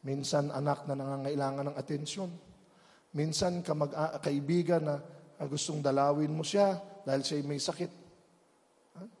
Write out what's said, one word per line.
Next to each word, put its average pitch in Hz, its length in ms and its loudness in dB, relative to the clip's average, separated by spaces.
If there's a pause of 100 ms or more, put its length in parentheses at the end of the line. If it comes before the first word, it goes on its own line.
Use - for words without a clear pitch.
Minsan 143 460 0
anak 143 340 0
na 139 120 -2
nangangailangan 139 720 -2
ng - 60 -10
atensyon. 156 520 -6 (840)
Minsan 170 500 0
kamag-, 151 300 0 (260)
kaibigan 156 640 2
na, 147 140 0 (400)
ah, 147 100 -4
gustong 147 300 -2
dalawin 143 540 4
mo 160 100 -2
siya 196 340 4 (280)
dahil 135 180 2
siya 147 240 -2
may 143 140 -4
sakit. 175 300 -2 (1040)
Ha? 170 40 -14 (200)